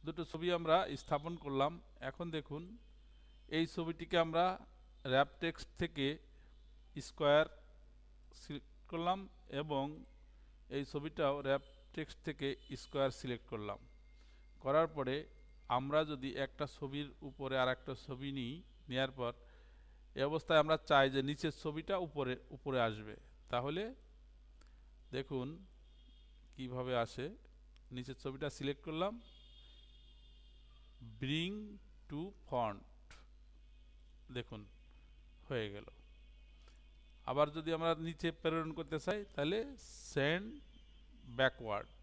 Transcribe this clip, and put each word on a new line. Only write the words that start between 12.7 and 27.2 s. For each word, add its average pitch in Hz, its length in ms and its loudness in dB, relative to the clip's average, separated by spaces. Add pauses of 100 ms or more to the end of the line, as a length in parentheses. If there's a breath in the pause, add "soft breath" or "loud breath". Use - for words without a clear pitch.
স্কয়ার 135 360 0
সিলেক্ট 123 360 -6
করলাম। 104 300 -6 (840 soft breath)
করার 151 280 4
পরে 143 380 -2 (420)
আমরা 139 380 4
যদি 135 300 -4 (100)
একটা 139 220 -4
ছবির 143 540 -6
উপরে 135 380 -2
আর 127 80 6
একটা 127 280 -2 (100)
ছবি 139 260 -6
নিই, 135 320 -4 (260)
নেয়ার 131 220 0
পর 123 220 -4 (840 soft breath)
এই 135 80 0
অবস্থায় 156 360 4
আমরা 156 180 6
চাই 139 320 8
যে 135 200 2
নিচের 147 220 0
ছবিটা 160 460 -4
উপরে, 143 400 -2 (120)
উপরে 131 320 0
আসবে। 107 340 0 (340)
তাহলে 156 440 -2 (1160 soft breath)
দেখুন 135 540 -4 (880)
কিভাবে 127 400 -4
আসে। 123 340 0 (600)